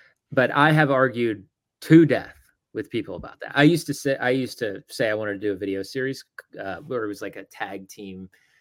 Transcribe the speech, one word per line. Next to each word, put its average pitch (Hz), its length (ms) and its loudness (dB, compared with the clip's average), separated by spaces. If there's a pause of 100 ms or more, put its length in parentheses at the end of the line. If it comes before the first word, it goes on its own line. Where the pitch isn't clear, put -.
(320)
but 127 180 4
I 147 220 4
have 156 180 4
argued 120 560 0 (360)
to 160 260 8
death - 280 -2 (380)
with 110 160 -8
people 98 260 -6
about - 260 -16
that. - 140 -12
I 143 80 6
used 156 240 6
to 143 60 -4
say, 139 240 -2
I 123 120 -2
used 127 300 -2
to 98 300 -6
say 117 200 -2
I 107 60 0
wanted 107 180 -4
to 98 60 -8
do 104 140 -2
a - 20 -8
video 98 280 -4
series, 131 400 -8 (380)
uh, 95 160 -8
where 123 260 -6
it 107 40 -4
was, 101 140 -8
like, 98 140 -12
a 101 100 -16
tag 98 440 -12
team 95 400 -14 (320)